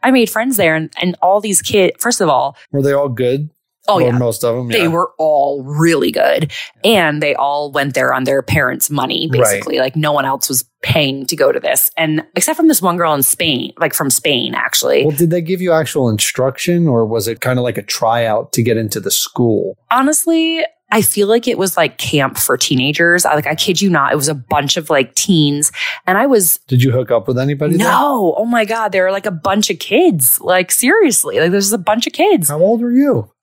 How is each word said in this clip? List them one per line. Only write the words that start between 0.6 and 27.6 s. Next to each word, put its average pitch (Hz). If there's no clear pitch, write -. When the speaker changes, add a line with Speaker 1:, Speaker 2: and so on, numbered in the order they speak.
Speaker 1:
and, 160
and 180
all 190
these 202
kids, 190
first 240
of 185
all 139
Speaker 2:
Were 139
they 139
all 139
good? 131
Speaker 1:
Oh, 202
Speaker 2:
Or 165
Speaker 1:
yeah. 123
Speaker 2:
most 120
of 117
them, 123
Speaker 1:
They 113
Speaker 2:
yeah. -
Speaker 1:
were 170
all 143
really 147
good. 139
And 165
they 143
all 143
went 139
there 131
on 131
their 135
parents' 127
money, 143
Speaker 2:
Right. 127
Speaker 1:
basically. 101
Like, 131
no 151
one 143
else 135
was 131
paying 139
to 165
go 143
to -
this. -
And 156
except 311
from 330
this 285
one 180
girl 170
in 139
Spain, 151
like, 165
from 143
Spain, 131
actually. 135
Speaker 2:
Well, 151
did 165
they 175
give 175
you 180
actual 151
instruction, 131
or 117
was 107
it 113
kinda 127
like 123
a 101
tryout 113
to 120
get 110
into 110
the 95
school? 104
Speaker 1:
Honestly, 320
I 214
feel 202
like 233
it -
was, 185
like, 160
camp 135
for -
teenagers. 147
I, 156
like, 151
I 151
kid 170
you 196
not, 143
it -
was 147
a 156
bunch 143
of, 160
like, 139
teens. 147
And 180
I 233
was 214
Speaker 2:
Did 123
you 131
hook 123
up 117
with 123
anybody 143